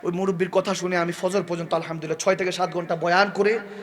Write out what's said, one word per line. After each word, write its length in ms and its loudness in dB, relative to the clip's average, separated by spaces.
ওই 80 0
মুরব্বির 380 0
কথা 240 2
শুনে 240 -2
আমি 140 0
ফজর 220 0
পর্যন্ত, 300 -4
আলহামদুলিল্লাহ, 440 -2
ছয় 180 2
থেকে 160 -2
সাত 200 -2
ঘন্টা 240 -2
বয়ান 340 4
করে, 300 2